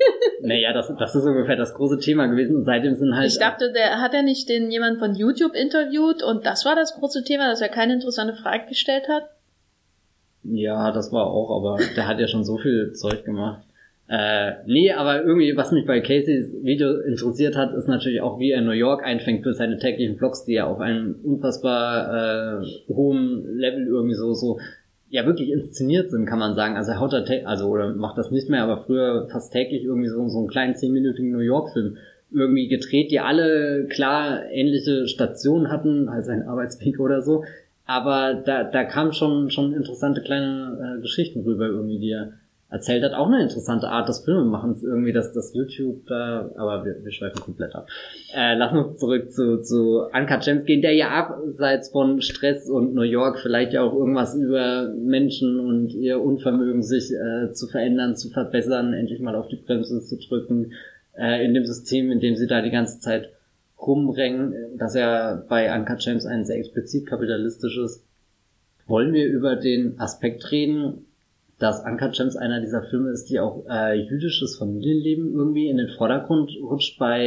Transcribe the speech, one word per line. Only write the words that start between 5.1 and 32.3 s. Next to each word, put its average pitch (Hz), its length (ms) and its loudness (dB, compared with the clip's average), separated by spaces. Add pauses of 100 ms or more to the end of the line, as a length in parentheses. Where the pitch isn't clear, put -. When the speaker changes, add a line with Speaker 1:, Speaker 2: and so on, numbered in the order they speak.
Speaker 2:
YouTube 240 400 2
interviewt 311 680 2
und 226 220 0
das - 220 -2
war 294 100 4
das 320 220 2
große 277 260 -2
Thema, 277 240 2
dass 226 140 0
er 208 80 0
keine 233 240 2
interessante 233 400 -2
Frage 220 340 -4
gestellt 269 400 0
hat? 302 140 0 (1200)
Speaker 1:
Ja, 107 500 0
das 110 200 -4
war 113 160 2
auch, 107 280 0
aber 101 220 0 (180)
der 110 100 0
hat 110 140 0
ja 117 80 2
schon - 160 0
so 110 140 -2
viel 117 340 0
Zeug 107 320 -4
gemacht. 104 380 -6 (460)
Äh, 104 440 0 (140)
nee, 160 260 6
aber 143 320 2
irgendwie, 160 320 4
was 160 160 0
mich 156 140 4
bei 127 140 4
Caseys 139 520 2 (100)
Video 139 380 2
interessiert 123 560 0
hat, 131 180 0
ist - 140 -4
natürlich 127 320 0
auch, 117 180 -2
wie 131 120 2
er 131 100 2
New 117 120 2
York 123 300 2
einfängt 117 420 -2
für 127 100 0
seine 113 240 -2
täglichen 113 400 -2
Vlogs, - 260 -2
die 120 80 -2
ja 92 140 2
auf 95 140 -2
einem 113 340 -2 (100)
unfassbar, 117 1400 -2
äh, 95 40 -6 (260)
hohen 127 640 0
Level 127 300 0
irgendwie 120 280 2
so... 113 200 0
so, 113 240 -2 (500)
ja, 123 160 -2
wirklich 151 260 0
inszeniert 147 600 0
sind, 113 160 -2
kann 113 120 -2
man 107 160 0
sagen. 107 220 0
Also 104 140 -2
er - 100 -2
haut 139 140 0
da 131 100 2
tä-, 127 200 -2
also, 101 240 -2
oder 104 260 0
macht 110 240 -6
das 113 120 -4
nicht 135 200 0
mehr, 127 140 2
aber 110 200 -2
früher 123 480 0
fast 120 200 -8
täglich 123 320 -2
irgendwie 123 240 0
so, 117 200 -2
so 107 120 -2
einen 107 80 -2
kleinen 127 260 0
zehnminütigen 127 580 0
New 120 60 -2
York-Film 120 580 0 (340)